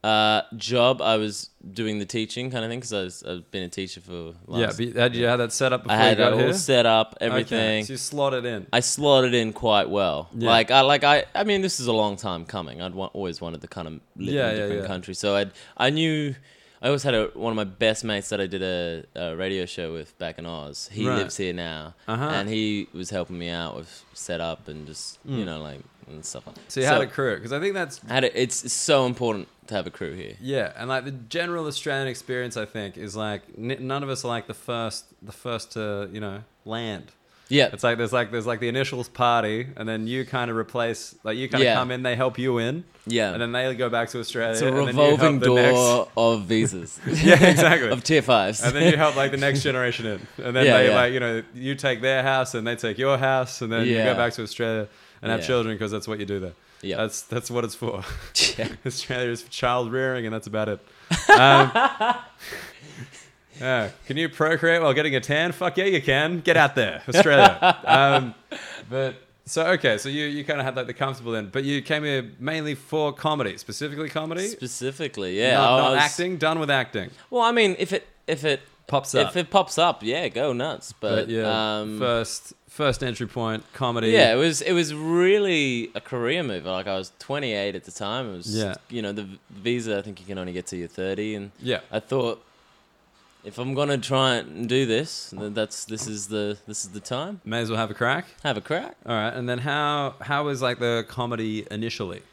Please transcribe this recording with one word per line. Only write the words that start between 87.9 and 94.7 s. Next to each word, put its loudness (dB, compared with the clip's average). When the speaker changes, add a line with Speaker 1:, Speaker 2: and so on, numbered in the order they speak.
Speaker 1:
time. -8
It -12
was, -8
Speaker 2:
Yeah. -2
Speaker 1:
you -8
know, -6
the -8
v-, -16
visa, -4
I -8
think -14
you -20
can -10
only -8
get -8
till -10
you're -8
thirty, -6
and -10
Speaker 2:
Yeah. -4
Speaker 1:
I -4
thought, -4
if -14
I'm -4
gonna 0
try 2
and -6
do 2